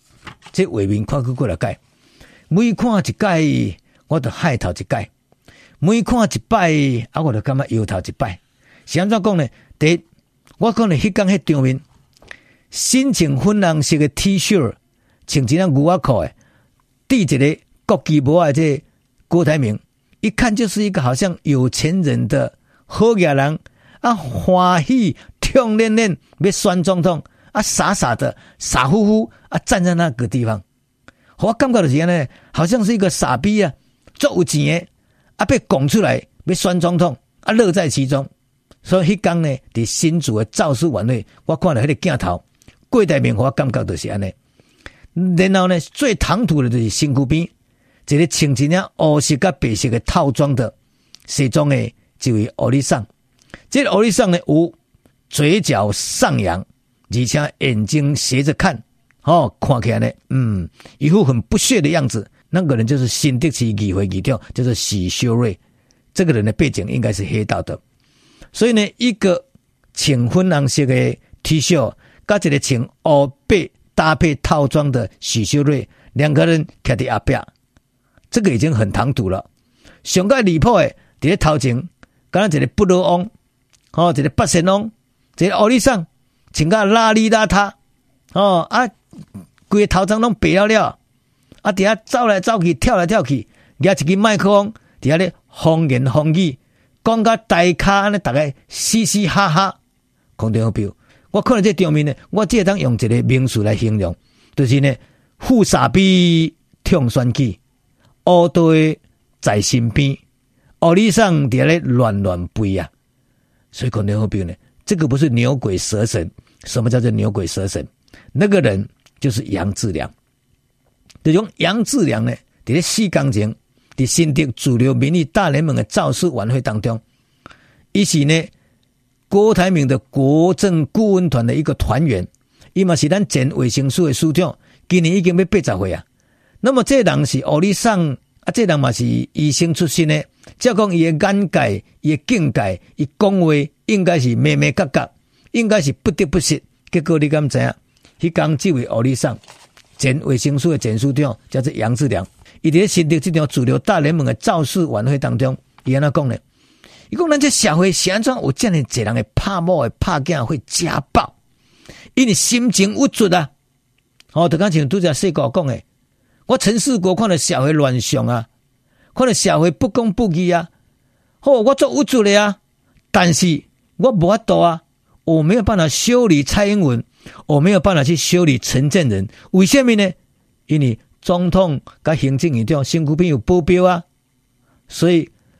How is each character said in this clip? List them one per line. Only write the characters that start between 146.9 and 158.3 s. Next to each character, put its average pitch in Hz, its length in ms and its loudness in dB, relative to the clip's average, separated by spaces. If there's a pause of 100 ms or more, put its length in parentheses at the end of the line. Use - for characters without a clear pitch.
结 175 100 0
果 156 180 0
你 147 120 0
敢 151 180 0
知 131 100 -2
影？ 123 160 -2 (460)
迄 170 100 -2
天 156 280 0
这 190 140 0
位 123 120 -2
欧 - 180 -4
里 131 120 0
桑， 131 220 -4 (640)
前 135 260 -2
卫 135 120 0
生 143 220 -2
署 170 120 0
的 147 80 0
前 110 200 -2
署 135 140 0
长， 131 240 -2 (140)
叫 131 100 -2
做 139 120 -4
杨 110 220 -2
志 135 140 0
良， 92 180 -2 (360)
伊 - 80 0
伫 - 20 2
咧 180 140 4
新 170 220 0
竹 160 100 2
这 165 120 -4
场 156 180 0
主 131 160 -2
流 131 140 2
大 190 220 0
联 147 140 0
盟 156 100 0
的 123 100 0
造 175 280 -2
势 170 220 -2
晚 117 200 -4
会 139 140 0
当 123 180 -4
中， 131 200 -2 (280)
伊 131 100 0
安 135 80 0
怎 147 100 2
讲 147 160 -2
呢？ 110 80 -4 (760)
伊 220 60 -8
讲 339 140 0
：“咱 294 80 2
这 277 120 2
社 156 260 0
会 185 160 2
是 - 180 -2
安 202 120 -2
怎 254 120 0